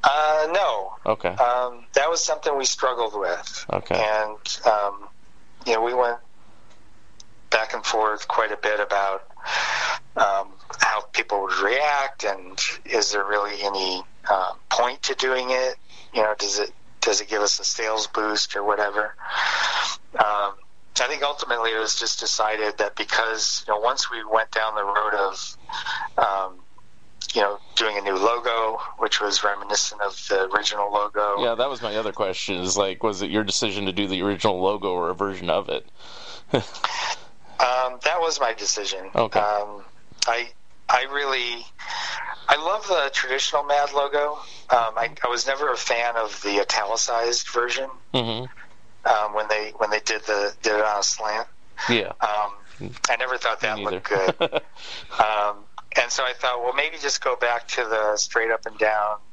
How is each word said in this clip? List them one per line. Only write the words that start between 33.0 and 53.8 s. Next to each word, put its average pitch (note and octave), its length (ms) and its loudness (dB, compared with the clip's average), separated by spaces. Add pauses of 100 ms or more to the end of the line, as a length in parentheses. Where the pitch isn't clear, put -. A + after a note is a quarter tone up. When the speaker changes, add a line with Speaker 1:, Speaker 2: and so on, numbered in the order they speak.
Speaker 2:
was G2+ 200 0
it F2+ 80 -2
your G#2+ 120 2
decision G2+ 440 0
to F#2+ 60 -2
do G2+ 140 0
the F#2 160 0
original G2 380 2
logo G2 320 2
or F2 180 0
a F#2+ 40 0
version F#2 360 -2
of F#2 180 2
it? - 200 -4 (640)
<laughs> B2 100 4 (960)
Speaker 1:
Um, B2+ 440 4
that E3 160 2
was D#3+ 200 2
my A#2+ 120 2
decision. F#2+ 600 -2
Speaker 2:
Okay. A2+ 240 4
Speaker 1:
Um, G#2 440 0 (440)
I, A#2+ 220 0 (400)
I B2+ 160 6
really, C3+ 600 0 (840)
I D3 80 8
love F#3 320 0
the D3+ 260 4
traditional C#3 480 2
Mad C#3+ 300 2
logo. C#3+ 400 2 (380)
Um, A2+ 280 4
I, C3 120 0 (140)
I B2+ 40 2
was A#2+ 180 0
never C#3 260 2
a A#2+ 40 2
fan A#2 400 0
of A2 260 -2
the G2+ 180 2
italicized A#2 880 0
version. B2 400 0 (240)
Speaker 2:
Mm-hmm. A#2 340 0 (640)
Speaker 1:
Um, G#2+ 260 4
when G#2+ 140 2
they, G#2+ 280 0
when G#2+ 140 2
they G#2+ 100 2
did G#2+ 220 -2
the, G#2 300 2 (100)
did G#2+ 120 4
it G#2+ 100 4
on G#2 140 2
a G2 40 0
slant. G#2+ 440 -2 (420)
Speaker 2:
Yeah. A2 320 2
Speaker 1:
Um, G2+ 680 -2 (180)
I A#2 100 2
never B2+ 200 -2
thought A2+ 240 0
Speaker 2:
Me A2 60 2
Speaker 1:
that G#2+ 100 -2
looked G2+ 320 -4